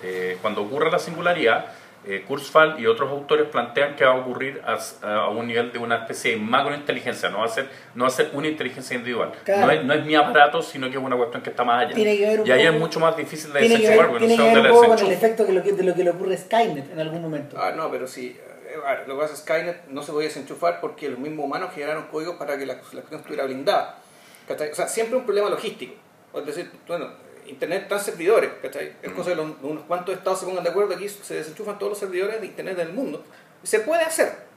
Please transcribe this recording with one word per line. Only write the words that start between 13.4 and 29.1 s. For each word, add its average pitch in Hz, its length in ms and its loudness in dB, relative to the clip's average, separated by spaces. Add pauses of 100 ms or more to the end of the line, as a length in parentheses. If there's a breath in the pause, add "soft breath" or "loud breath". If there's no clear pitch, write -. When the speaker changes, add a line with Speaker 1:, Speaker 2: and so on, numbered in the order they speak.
Speaker 1:
de 139 80 0
Speaker 2:
tiene 226 220 6
que 214 80 4
ver, 214 80 8
Speaker 1:
desenchufar, - 140 8
porque 226 120 0
no 226 40 4
Speaker 2:
tiene 233 160 6
Speaker 1:
sé 226 60 8
Speaker 2:
que 226 60 8
ver - 0 -
Speaker 1:
dónde 226 60 10
Speaker 2:
un - 20 6
Speaker 1:
la 220 60 8
Speaker 2:
poco 233 180 12
con 226 40 8
el 220 60 8 (120)
Speaker 1:
desenchufo. 185 160 2
Speaker 2:
efecto 220 200 4
que 190 80 2
lo 175 100 2
que, 196 100 2
de 185 100 0
lo 180 120 4
que 180 100 0
le 175 60 4
ocurre 185 240 -2
a - 20 -8
Skynet 175 560 -2
en 160 80 -8
algún 160 200 -6
momento. 151 400 -8
Speaker 3:
Ah, 180 140 -2
no, 156 160 -4
pero 127 160 -6
sí. 127 320 -12
Eh, - 440 -18
a 139 120 -2
ver, 117 120 -10
lo 135 80 -8
que 143 60 -4
pasa 151 140 -2
es - 60 -14
que - 120 -20
Skynet 170 360 -4
no 135 120 -8
se 147 100 -12
puede 151 160 -2
desenchufar 160 540 -4
porque 151 260 -8
los 127 120 -8
mismos 151 260 -8
humanos 160 260 -6
generaron 151 360 -8
códigos 160 300 -8
para 143 200 -6
que 135 80 -8
la, 135 100 -8
la - 60 -20
cuestión 131 380 -16
estuviera 147 260 -8
blindada. 143 540 -2 (480 soft breath)
¿Cachai? 151 240 -6
O - 40 -12
sea, 170 120 -2
siempre 226 300 -2
un 247 80 -2
problema 202 260 0
logístico. - 420 -8 (400)
Es 143 140 -8
decir, - 240 -10 (160)
bueno, 160 220 -6 (380)
Internet 160 360 -4
está 202 120 -4
en 202 60 -2
servidores, 175 500 2 (100)
¿cachai? - 400 -10
Es - 100 -12